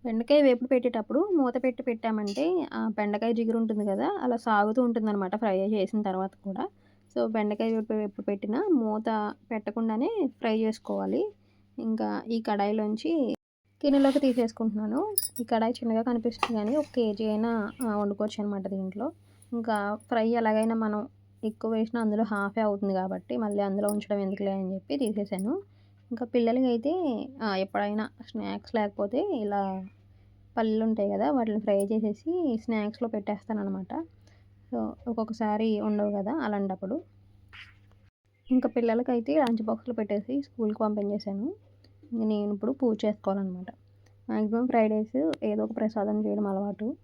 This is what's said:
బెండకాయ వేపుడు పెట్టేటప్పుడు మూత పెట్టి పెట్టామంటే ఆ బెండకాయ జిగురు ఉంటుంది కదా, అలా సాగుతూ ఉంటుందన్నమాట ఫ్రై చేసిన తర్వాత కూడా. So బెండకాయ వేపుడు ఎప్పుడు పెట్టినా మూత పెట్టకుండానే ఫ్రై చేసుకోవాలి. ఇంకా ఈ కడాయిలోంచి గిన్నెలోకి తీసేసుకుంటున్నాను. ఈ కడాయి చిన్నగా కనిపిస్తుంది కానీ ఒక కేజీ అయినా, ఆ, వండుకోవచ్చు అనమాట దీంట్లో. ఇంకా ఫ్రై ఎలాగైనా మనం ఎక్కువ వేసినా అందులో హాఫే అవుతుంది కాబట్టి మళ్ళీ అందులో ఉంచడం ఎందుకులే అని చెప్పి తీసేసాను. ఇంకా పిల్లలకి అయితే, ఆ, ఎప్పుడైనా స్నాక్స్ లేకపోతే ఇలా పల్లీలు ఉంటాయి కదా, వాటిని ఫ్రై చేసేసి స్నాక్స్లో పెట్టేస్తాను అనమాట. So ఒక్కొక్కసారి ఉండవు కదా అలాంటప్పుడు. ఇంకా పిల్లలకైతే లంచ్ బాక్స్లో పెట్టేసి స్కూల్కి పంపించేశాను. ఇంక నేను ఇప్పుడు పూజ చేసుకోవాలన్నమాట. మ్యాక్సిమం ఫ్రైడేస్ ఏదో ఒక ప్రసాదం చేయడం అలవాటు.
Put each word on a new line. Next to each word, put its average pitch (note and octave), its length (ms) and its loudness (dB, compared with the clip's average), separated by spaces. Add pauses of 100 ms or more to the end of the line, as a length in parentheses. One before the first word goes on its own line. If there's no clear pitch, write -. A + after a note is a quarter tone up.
బెండకాయ A#3+ 380 4
వేపుడు B3+ 260 6
పెట్టేటప్పుడు B3 520 2 (160)
మూత B3+ 260 4
పెట్టి B3+ 200 0
పెట్టామంటే A#3 880 0
ఆ A3 160 -2
బెండకాయ G#3 440 0
జిగురు A3+ 260 2
ఉంటుంది G#3+ 280 0
కదా, A#3+ 340 0
అలా B3 160 0
సాగుతూ A3 460 4
ఉంటుందన్నమాట G#3+ 540 0
ఫ్రై G3 340 2
చేసిన G#3 320 2
తర్వాత F#3+ 280 -2 (140)
కూడా. G3 200 -4 (520)
So A#3+ 100 2
బెండకాయ A3 480 0
వేపుడు A3 240 0
ఎప్పుడు G#3 280 -4
పెట్టినా G#3+ 460 -2
మూత A3 640 0 (160)
పెట్టకుండానే A3+ 600 0 (300)
ఫ్రై A3 180 0
చేసుకోవాలి. A3 640 -2 (560)
ఇంకా A3 520 -2
ఈ A3+ 100 0
కడాయిలోంచి G#3+ 720 0 (720)
గిన్నెలోకి C#4 340 6
తీసేసుకుంటున్నాను. A#3 960 0 (260)
ఈ A#3+ 40 -4
కడాయి A3+ 280 2
చిన్నగా A3+ 300 0
కనిపిస్తుంది A#3 560 0
కానీ G#3+ 180 0
ఒక D4+ 80 2 (100)
కేజీ A3 300 0
అయినా, G#3+ 460 0 (160)
ఆ, G#3+ 100 0
వండుకోవచ్చు G#3 440 -2
అనమాట G3+ 280 -4
దీంట్లో. F#3+ 400 -4 (440)
ఇంకా A3 420 -2
ఫ్రై A3 340 0
ఎలాగైనా A3+ 460 2
మనం G#3+ 340 -2 (360)
ఎక్కువ A3 260 -4
వేసినా A3+ 300 0
అందులో G#3+ 240 2
హాఫే G3+ 360 -2
అవుతుంది G3+ 340 0
కాబట్టి F#3+ 420 -4
మళ్ళీ G#3 260 0
అందులో G3+ 260 0
ఉంచడం G#3 300 -2
ఎందుకులే G3 320 -2
అని G3 240 -4
చెప్పి F#3+ 220 -6
తీసేసాను. G#3+ 680 -2 (480)
ఇంకా B3 140 -6
పిల్లలకి A#3+ 420 2
అయితే, A#3+ 260 0 (500)
ఆ, G3+ 140 0
ఎప్పుడైనా G3+ 520 -2 (180)
స్నాక్స్ G3+ 480 -8
లేకపోతే G#3+ 460 0 (240)
ఇలా G3+ 180 0 (920)
పల్లీలు A3 280 2
ఉంటాయి A3 280 2
కదా, G#3 180 2
వాటిని A3+ 300 2
ఫ్రై G3+ 240 2
చేసేసి A3+ 800 0
స్నాక్స్లో G#3+ 440 -2
పెట్టేస్తాను G#3 520 -4
అనమాట. F#3+ 320 -4 (800)
So A#3+ 80 -4 (300)
ఒక్కొక్కసారి A3 720 0
ఉండవు G#3 360 2
కదా G3 160 -2 (120)
అలాంటప్పుడు. G3 520 -2 (1500)
ఇంకా B3+ 180 4
పిల్లలకైతే A#3 640 0
లంచ్ A#3 280 4
బాక్స్లో A3 320 -4
పెట్టేసి A3 480 -2
స్కూల్కి G#3+ 380 -2
పంపించేశాను. G#3 680 -2 (640)
ఇంక A#3 120 -2
నేను G#3 300 0
ఇప్పుడు G#3+ 180 -2
పూజ A#3+ 320 0
చేసుకోవాలన్నమాట. G3 680 -2 (580)
మ్యాక్సిమం A3 380 0
ఫ్రైడేస్ A3 640 2 (120)
ఏదో G#3+ 220 0
ఒక A3 120 -6
ప్రసాదం G#3+ 500 0
చేయడం G#3 200 0
అలవాటు. G3+ 580 -4